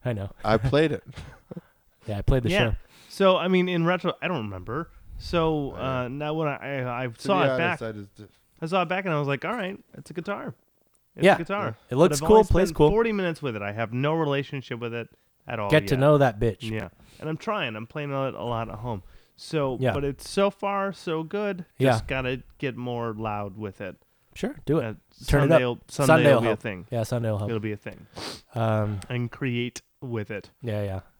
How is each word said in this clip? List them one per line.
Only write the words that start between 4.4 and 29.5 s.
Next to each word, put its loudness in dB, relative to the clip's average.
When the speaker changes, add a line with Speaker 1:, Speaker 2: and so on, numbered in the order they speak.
Speaker 3:
remember. -8
So, 0
Speaker 2:
I -4
Speaker 3:
uh, -6
now -6
when -2
I, -4
I, -4
I -4
Speaker 2:
To -8
Speaker 3:
saw 2
Speaker 2:
be 4
Speaker 3:
it 4
Speaker 2:
honest, 0
Speaker 3:
back, -6
Speaker 2:
I -6
just -16
did. -20
Speaker 3:
I -8
saw 2
it -2
back -2
and 0
I 0
was 0
like, -2
"All -4
right, -6
it's -18
a -16
guitar. -8
It's -2
Speaker 1:
Yeah. 8
Speaker 3:
a -2
guitar." -4
Speaker 1:
It -4
looks 4
Speaker 3:
But -6
I've -2
Speaker 1:
cool, 10
Speaker 3:
only 8
Speaker 1:
plays 4
Speaker 3:
spent -6
Speaker 1:
cool. 6
Speaker 3:
forty 2
minutes -2
with -4
it. -6
I -4
have -4
no 0
relationship -2
with -8
it -8
at -6
all -4
Speaker 1:
Get 4
to 4
Speaker 3:
yet. 0
Speaker 1:
know 6
that 4
bitch. -2
Speaker 3:
Yeah. -6
And -10
I'm -6
trying. -6
I'm -10
playing -8
it -2
a -10
lot -4
at -12
home. -8
So, -4
Speaker 1:
Yeah. 2
Speaker 3:
but -2
it's -6
so 2
far -4
so -6
good. -6
Speaker 1:
Yeah. 4
Speaker 3:
Just 2
gotta -4
get -4
more -4
loud -6
with -10
it. -10
Speaker 1:
Sure, -4
do 2
it. 0
Speaker 3:
Uh, -6
Speaker 1:
Turn 4
it 4
up. 8
Speaker 3:
Sunday 4
will, -2
Sunday 0
Speaker 1:
Sunday 8
Speaker 3:
will 10
Speaker 1:
will 4
Speaker 3:
be 0
a 2
Speaker 1:
help. -2
Speaker 3:
thing. -8
Speaker 1:
Yeah, 0
Sunday -2
will 0
help. -2
Speaker 3:
It'll -2
be -4
a -6
thing. -14
Speaker 1:
Um, 0
Speaker 3:
And -2
create -4